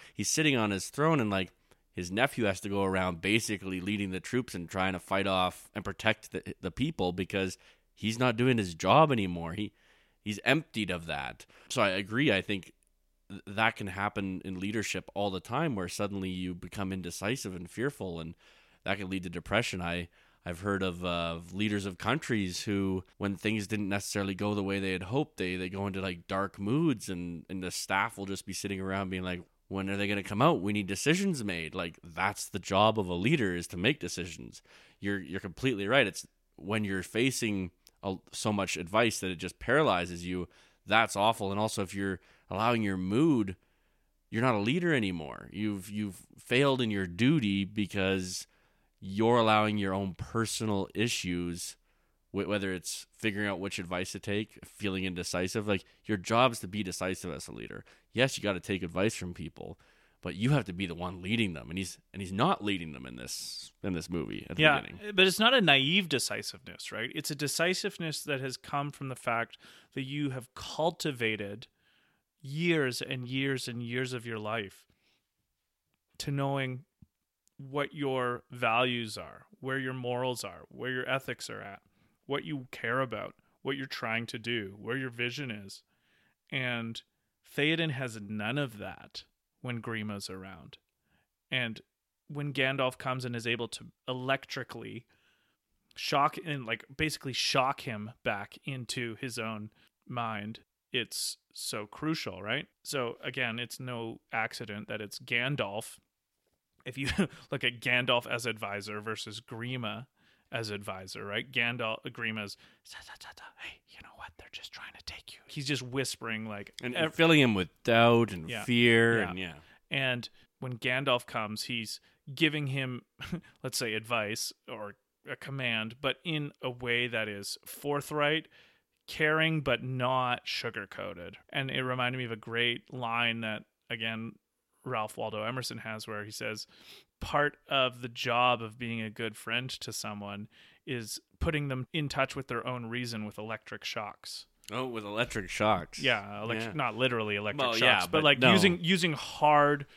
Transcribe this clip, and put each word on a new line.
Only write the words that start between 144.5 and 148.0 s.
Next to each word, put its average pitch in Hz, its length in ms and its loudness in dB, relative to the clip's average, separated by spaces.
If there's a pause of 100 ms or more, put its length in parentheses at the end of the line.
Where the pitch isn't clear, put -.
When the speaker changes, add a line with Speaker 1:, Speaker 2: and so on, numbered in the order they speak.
Speaker 1:
Oh, 127 140 -2
with 113 180 -4
electric 104 460 -2
shocks. 101 500 2
Speaker 2:
Yeah, 104 420 2
elect- 113 200 -2
Speaker 1:
Yeah. 113 120 -6
Speaker 2:
not 123 220 -2
literally 113 400 2
electric 104 260 -2
Speaker 1:
Well, 123 120 2
Speaker 2:
shocks, 113 80 2
Speaker 1:
yeah, 123 200 8